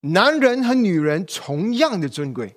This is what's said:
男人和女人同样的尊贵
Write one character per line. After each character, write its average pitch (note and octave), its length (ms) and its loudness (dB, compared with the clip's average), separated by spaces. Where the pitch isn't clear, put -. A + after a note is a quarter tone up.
男 A3 380 2
人 B3+ 240 2
和 B3 120 2
女 G3+ 240 2
人 D3+ 260 0
同 E3 480 -6
样 B3 260 0
的 D3+ 80 -4
尊 C#3 240 -6
贵 A2+ 260 -10